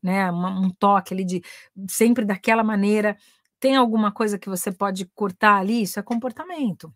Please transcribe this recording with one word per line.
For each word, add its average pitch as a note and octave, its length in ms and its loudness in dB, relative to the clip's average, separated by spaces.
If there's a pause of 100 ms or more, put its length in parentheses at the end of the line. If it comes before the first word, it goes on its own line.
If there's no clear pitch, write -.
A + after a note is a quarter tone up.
né, F#3+ 280 0
uma, F3 200 -2 (100)
um F#3 100 2
toque G3+ 440 2
ali F#3+ 100 -4
de F3+ 180 -4 (460)
sempre A#3 360 2
daquela G#3+ 400 0
maneira, G#3 520 0 (440)
tem C4+ 160 2
alguma A3 360 2
coisa G#3 260 -2
que - 100 -12
você F#3+ 240 -4
pode F#3+ 320 -4 (100)
cortar G3+ 440 2
ali? G#3+ 240 0
Isso G3 180 -6
é - 20 -8
comportamento A#3+ 920 -6